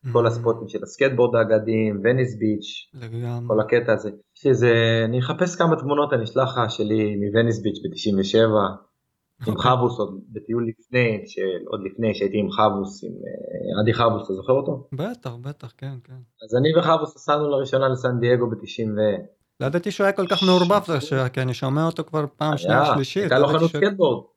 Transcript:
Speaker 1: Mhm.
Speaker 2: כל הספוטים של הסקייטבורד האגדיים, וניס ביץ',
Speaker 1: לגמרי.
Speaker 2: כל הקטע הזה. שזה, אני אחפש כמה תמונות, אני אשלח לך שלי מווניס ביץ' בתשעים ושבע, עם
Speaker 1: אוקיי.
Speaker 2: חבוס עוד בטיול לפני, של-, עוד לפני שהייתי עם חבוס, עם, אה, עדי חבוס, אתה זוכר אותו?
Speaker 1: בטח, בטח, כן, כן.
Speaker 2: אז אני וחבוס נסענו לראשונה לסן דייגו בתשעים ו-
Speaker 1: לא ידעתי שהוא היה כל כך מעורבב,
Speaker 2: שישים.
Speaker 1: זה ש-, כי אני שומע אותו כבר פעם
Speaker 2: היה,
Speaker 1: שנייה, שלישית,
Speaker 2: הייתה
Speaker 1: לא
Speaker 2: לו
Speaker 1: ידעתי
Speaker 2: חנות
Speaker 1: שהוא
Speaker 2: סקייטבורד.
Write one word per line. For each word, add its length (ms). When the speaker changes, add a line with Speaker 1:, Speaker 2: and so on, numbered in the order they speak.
Speaker 1:
Mhm. 60
Speaker 2:
כל 140
הספוטים 420
של 140
הסקייטבורד 540
האגדיים, 680
וניס 340
ביץ', 560
Speaker 1:
לגמרי. 540
Speaker 2:
כל 120
הקטע 320
הזה. 180
שזה, 380
אני 160
אחפש 360
כמה 200
תמונות, 360
אני 120
אשלח 340
לך 120
שלי 460
מווניס 460
ביץ' 220
בתשעים 340
ושבע, 260
עם 80
Speaker 1:
אוקיי. 160
Speaker 2:
חבוס 280
עוד 220
בטיול 360
לפני, 580
של-, 160
עוד 200
לפני 280
שהייתי 240
עם 120
חבוס, 540
עם, 60
אה, 720
עדי 120
חבוס, 300
אתה 100
זוכר 180
אותו? 400
Speaker 1:
בטח, 380
בטח, 380
כן, 160
כן. 80
Speaker 2:
אז 160
אני 180
וחבוס 380
נסענו 340
לראשונה 380
לסן 320
דייגו 300
בתשעים 480
ו- 240
Speaker 1:
לא 60
ידעתי 240
שהוא 140
היה 80
כל 140
כך 160
מעורבב, 420
Speaker 2:
שישים. 340
Speaker 1:
זה 80
ש-, 20
כי 140
אני 120
שומע 320
אותו 180
כבר 200
פעם 140
Speaker 2:
היה, 80
Speaker 1:
שנייה, 260
שלישית, 280
Speaker 2:
הייתה 160
Speaker 1:
לא 40
Speaker 2:
לו 60
Speaker 1:
ידעתי 100
Speaker 2:
חנות 120
Speaker 1:
שהוא 100
Speaker 2:
סקייטבורד. 440